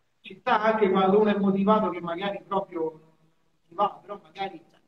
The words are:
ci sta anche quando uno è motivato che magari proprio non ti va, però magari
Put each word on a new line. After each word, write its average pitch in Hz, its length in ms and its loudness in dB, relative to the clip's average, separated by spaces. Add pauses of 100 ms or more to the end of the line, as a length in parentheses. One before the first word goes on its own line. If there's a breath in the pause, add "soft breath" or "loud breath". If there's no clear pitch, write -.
(220)
ci - 140 -18
sta 226 260 0
anche 214 280 2
quando 190 300 4
uno 208 160 2
è - 20 -4
motivato 196 520 2
che 180 100 -8
magari 180 480 -6
proprio 175 340 -6
non 160 300 -10 (560)
ti 165 80 -20
va, - 260 -4
però 208 220 -14
magari 170 400 -12 (240)